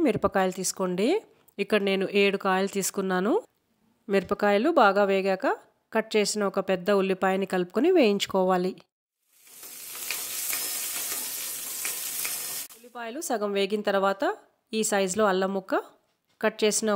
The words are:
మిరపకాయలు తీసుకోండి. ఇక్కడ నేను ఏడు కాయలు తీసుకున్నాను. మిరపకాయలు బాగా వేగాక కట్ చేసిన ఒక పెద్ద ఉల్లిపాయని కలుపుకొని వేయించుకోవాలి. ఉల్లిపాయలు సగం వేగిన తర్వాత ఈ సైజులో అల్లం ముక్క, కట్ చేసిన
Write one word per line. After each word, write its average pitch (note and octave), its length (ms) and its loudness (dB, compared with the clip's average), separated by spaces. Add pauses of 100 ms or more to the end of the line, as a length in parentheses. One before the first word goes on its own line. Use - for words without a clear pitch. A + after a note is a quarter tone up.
మిరపకాయలు F#3+ 520 0
తీసుకోండి. F#3 480 -2 (560)
ఇక్కడ G#3 160 2 (100)
నేను F#3+ 180 0 (160)
ఏడు G3 220 0
కాయలు F#3+ 300 0
తీసుకున్నాను. F#3+ 560 0 (800)
మిరపకాయలు G3+ 560 2 (100)
బాగా G3+ 320 6
వేగాక F#3+ 360 0 (480)
కట్ A3 200 0
చేసిన G#3 340 0
ఒక F#3+ 120 -2 (100)
పెద్ద F#3 180 -2 (120)
ఉల్లిపాయని F#3+ 520 0
కలుపుకొని G3 460 2
వేయించుకోవాలి. F#3+ 720 2 (4000)
ఉల్లిపాయలు A#3+ 520 -12
సగం G#3 300 -2
వేగిన G3+ 320 0
తర్వాత G3 320 2 (560)
ఈ - 20 2 (100)
సైజులో G3 420 2
అల్లం F#3+ 240 2
ముక్క, F#3+ 160 -8 (720)
కట్ G#3+ 200 0
చేసిన G#3+ 320 2